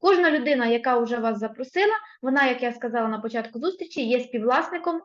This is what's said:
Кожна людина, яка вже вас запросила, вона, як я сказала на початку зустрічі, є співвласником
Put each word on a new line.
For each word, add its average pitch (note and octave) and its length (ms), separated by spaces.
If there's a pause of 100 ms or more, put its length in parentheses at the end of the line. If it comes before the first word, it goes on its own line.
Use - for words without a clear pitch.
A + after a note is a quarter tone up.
Кожна F4 300
людина, C4 360
яка A#3 320
вже A#3 180
вас A3 220
запросила, C4 560 (280)
вона, C4+ 240
як B3 160
я A#3+ 100
сказала A#3 360
на A3 100
початку A3+ 400
зустрічі, E4 480
є B3 140
співвласником D#4+ 840